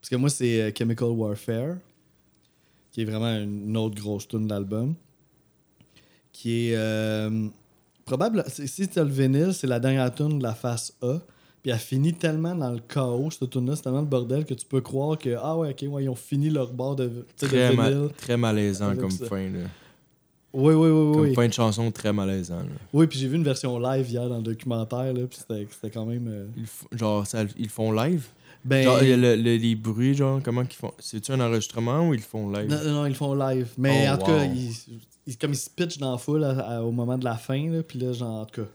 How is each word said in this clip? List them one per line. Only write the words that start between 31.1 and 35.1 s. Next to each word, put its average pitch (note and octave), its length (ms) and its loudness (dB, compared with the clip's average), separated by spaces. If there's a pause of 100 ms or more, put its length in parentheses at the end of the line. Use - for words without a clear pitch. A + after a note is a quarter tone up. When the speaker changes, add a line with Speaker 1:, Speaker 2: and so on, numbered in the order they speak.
Speaker 2:
un C3 80 2
enregistrement A#2 680 0
ou D3+ 60 4
ils A#2+ 40 0
le G#2+ 40 -6
font G#2+ 280 -6
live ? G#2 200 -2
Speaker 1:
Non, D3 140 0
non, D3+ 80 0
non, D3 140 0
ils C#3+ 40 0
le C3 40 -2
font C#3 200 -2
live. C3 340 0 (100)
Mais C#3 300 4
Speaker 2:
Oh, C3+ 60 4
Speaker 1:
en C#3 40 0
tout F#3+ 80 0
cas, D#3 200 4
Speaker 2:
wow. C3+ 80 -2
Speaker 1:
ils, B2+ 160 -4 (560)